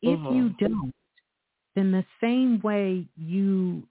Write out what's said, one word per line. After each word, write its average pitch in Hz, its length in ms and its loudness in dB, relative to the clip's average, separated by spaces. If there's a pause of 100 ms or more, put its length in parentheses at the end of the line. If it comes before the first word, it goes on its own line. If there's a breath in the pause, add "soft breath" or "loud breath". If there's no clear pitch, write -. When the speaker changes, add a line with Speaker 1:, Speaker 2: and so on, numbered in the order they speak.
Speaker 1:
if 254 180 0
Speaker 2:
Mm-hmm. 262 160 -2
Speaker 1:
you 254 140 2 (100)
don't, 202 340 -2 (840)
then 190 160 2
the 190 140 0 (160)
same 240 400 2
way 196 460 -2 (100)
you 180 720 -2